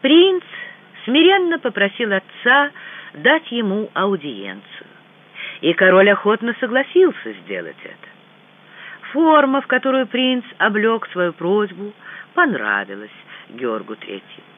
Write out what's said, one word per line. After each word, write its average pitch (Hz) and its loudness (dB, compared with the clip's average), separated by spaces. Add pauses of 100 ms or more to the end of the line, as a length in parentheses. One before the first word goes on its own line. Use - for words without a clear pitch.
Принц 349 4 (640)
смиренно 339 2
попросил 202 -2
отца 269 0 (420)
дать 254 0
ему 214 -4
аудиенцию, 135 -6 (760)
и 165 2
король 190 6
охотно 214 -2
согласился 262 0 (100)
сделать 85 -10
это. - -20 (1040)
Форма, 294 4
в - -16
которую 262 0
принц 254 -2 (140)
облек 214 0
свою 175 -4
просьбу, 196 -4 (420)
понравилась 104 -2 (400)
Георгу 110 -8
Третьему. - -18 (120)